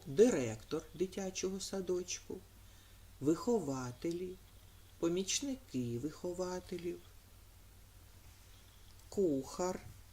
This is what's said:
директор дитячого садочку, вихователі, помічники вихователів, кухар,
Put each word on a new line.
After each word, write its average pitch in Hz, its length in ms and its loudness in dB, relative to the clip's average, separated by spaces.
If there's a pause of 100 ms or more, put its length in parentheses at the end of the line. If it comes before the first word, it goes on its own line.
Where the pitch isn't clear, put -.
директор 139 800 6 (100)
дитячого 185 680 -2
садочку, 185 800 -2 (800)
вихователі, 170 1160 0 (640)
помічники 170 1000 0
вихователів, 180 1000 -4 (2000)
кухар, 180 760 2 (260)